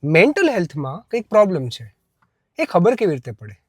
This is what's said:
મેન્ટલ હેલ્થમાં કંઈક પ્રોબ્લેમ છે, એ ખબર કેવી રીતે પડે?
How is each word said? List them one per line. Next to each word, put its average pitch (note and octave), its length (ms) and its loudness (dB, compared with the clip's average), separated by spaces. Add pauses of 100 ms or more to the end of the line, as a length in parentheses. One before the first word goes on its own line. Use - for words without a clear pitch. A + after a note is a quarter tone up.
મેન્ટલ C4 460 4
હેલ્થમાં D#3 600 -6
કંઈક A#3 180 -6
પ્રોબ્લેમ F#3 400 2
છે, A2+ 260 -16 (640)
એ D#4+ 60 -2
ખબર G3+ 300 2
કેવી F#3+ 200 -2
રીતે B2 180 -12
પડે? G#2 360 -20